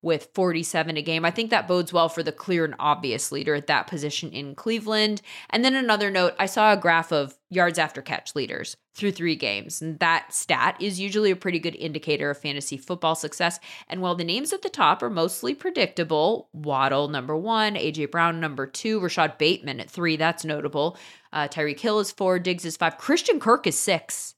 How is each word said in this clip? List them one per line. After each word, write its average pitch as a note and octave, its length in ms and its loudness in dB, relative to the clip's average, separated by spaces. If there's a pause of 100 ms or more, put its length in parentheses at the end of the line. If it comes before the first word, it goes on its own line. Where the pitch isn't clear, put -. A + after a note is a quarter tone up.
with E3 320 -2
forty-seven E3 640 0
a D3 40 -2
game. D#3+ 220 0
I E3+ 80 4
think A3+ 200 -2
that G3+ 160 2
bodes F3+ 260 0
well E3 160 6
for E3 140 -4
the D#3+ 80 -2
clear E3+ 340 0
and D3+ 140 -4
obvious C#3+ 520 0
leader D3+ 240 0
at C#3+ 120 -4
that C#3+ 200 2
position D3 440 -6
in C#3 240 -10
Cleveland. G#3+ 680 0 (300)
And A3+ 120 2
then C4 120 4
another G#3+ 360 2
note, F3+ 260 4
I F#3+ 100 2
saw G#3+ 260 6
a G3+ 40 4
graph E3+ 360 2
of C#3+ 240 0 (120)
yards F3 300 2
after D3+ 220 -2
catch - 340 -8
leaders - 420 -6 (180)
through G3+ 160 0
three E3+ 240 -2
games. G2+ 460 -4
And D#3 180 -8
that E3 340 2
stat D3+ 460 0
is F#3 200 -4
usually G3+ 300 2
a F#3 60 4
pretty F3+ 240 -2
good E3 160 -4
indicator D3 560 -2
of C#3+ 80 -6
fantasy C#3+ 380 -6
football E3 360 -2
success. E3+ 460 -2 (280)
And F#3 140 -6
while F3+ 140 0
the E3+ 80 -4
names A3+ 300 -2
at F#4+ 100 -6
the F#4+ 60 -4
top D#3+ 340 4
are - 60 -2
mostly F3 440 0
predictable, F3 1000 0
Waddle C#3+ 580 0
number D3+ 280 -4
one, G#3+ 400 0
A D3+ 140 0
J D3+ 140 -2
Brown E3 340 0
number C#3 260 -4
two, A3 340 -2
Rashad D#3+ 380 0
Bateman C#3+ 420 0
at - 100 -12
three, E3+ 260 0
that's D#3+ 300 0
notable. D3+ 520 -2 (340)
Uh, D3+ 160 -2
Tyreek D3 320 -4
Hill G#3+ 200 2
is G3+ 120 -2
four, F#3 280 2
Diggs F3+ 260 -2
is D#3+ 100 -6
five, E3 220 0
Christian E4+ 420 2
Kirk - 280 4
is D#3+ 100 0
six. - 600 -2